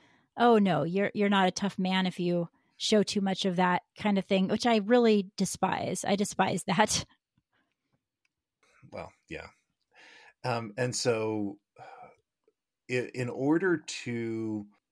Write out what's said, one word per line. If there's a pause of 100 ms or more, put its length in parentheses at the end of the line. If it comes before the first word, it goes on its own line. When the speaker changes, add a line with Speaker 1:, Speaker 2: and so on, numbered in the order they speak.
(360)
Speaker 1:
"Oh
no,
you're,
you're
not
a
tough
man
if
you (300)
show
too
much
of
that," (160)
kind
of
thing,
which
I
really
despise.
I
despise
<laughs>
that. (1900)
Speaker 2:
Well, (160)
yeah. (960)
Um,
and
so, (200)
uh, (1080)
i-,
in
order
to (260)